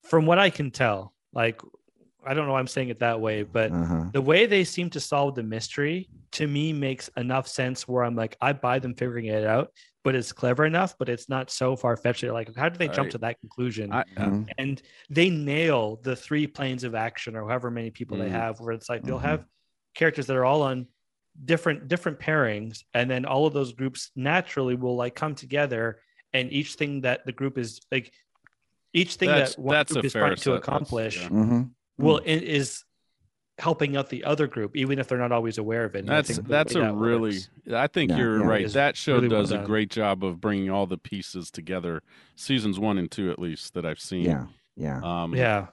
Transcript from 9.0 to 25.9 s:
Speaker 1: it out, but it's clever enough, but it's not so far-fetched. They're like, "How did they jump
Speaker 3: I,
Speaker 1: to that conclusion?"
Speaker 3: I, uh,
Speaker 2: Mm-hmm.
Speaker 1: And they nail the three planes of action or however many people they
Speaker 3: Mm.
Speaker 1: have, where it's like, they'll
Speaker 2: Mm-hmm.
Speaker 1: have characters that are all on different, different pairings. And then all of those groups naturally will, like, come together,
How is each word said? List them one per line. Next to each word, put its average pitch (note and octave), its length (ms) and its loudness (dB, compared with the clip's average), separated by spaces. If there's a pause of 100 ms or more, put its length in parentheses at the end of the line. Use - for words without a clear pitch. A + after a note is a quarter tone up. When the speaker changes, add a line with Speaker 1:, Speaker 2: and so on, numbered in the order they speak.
Speaker 1:
it G#2+ 200 0
out, A#2+ 260 2 (320)
but C3 100 4
it's A#2+ 160 -2
clever B2+ 360 2
enough, F3 320 2
but C3 100 -2
it's A#2+ 220 -6
not C3 200 -4
so C3 260 0
far-fetched. A#2+ 440 0
They're A#2+ 120 -4
like, A2+ 220 -6
"How C#3 140 0
did F3 100 -4
they E3+ 100 0
jump - 200 0
Speaker 3:
I, - 40 -6
Speaker 1:
to A#2+ 60 -6
that A#2 220 -4
conclusion?" A2 520 -4
Speaker 3:
I, B2 80 2
uh, - 40 -2 (120)
Speaker 2:
Mm-hmm. G2+ 260 0 (160)
Speaker 1:
And C3+ 240 -4 (260)
they E3 220 6
nail C#3+ 720 2
the B2+ 120 -2
three D3+ 320 -2
planes C3 380 -4
of A2+ 100 -6
action A2+ 420 -6
or A2 120 -6
however B2 220 -2
many A#2 200 -6
people - 280 -8
they A2 100 -4
Speaker 3:
Mm. F#2 40 -4
Speaker 1:
have, A2+ 280 -4
where A#2 120 -6
it's A2+ 180 -8
like, A#2+ 120 -4
they'll C3 140 -4
Speaker 2:
Mm-hmm. B2+ 100 -4
Speaker 1:
have D3+ 180 0 (500)
characters D3+ 320 2
that C3 100 0
are B2+ 80 4
all D3 180 4
on B2+ 240 -2 (580)
different, D#3 440 0
different E3 320 -2
pairings. A2+ 640 -2 (100)
And B2 160 2
then B2+ 140 0
all C#3 220 2
of D3+ 80 2
those C3 180 -2
groups C3 420 -6
naturally C#3 600 0
will, B2 220 -2
like, B2 180 -2
come D#3 200 -4
together, B2+ 680 -2 (320)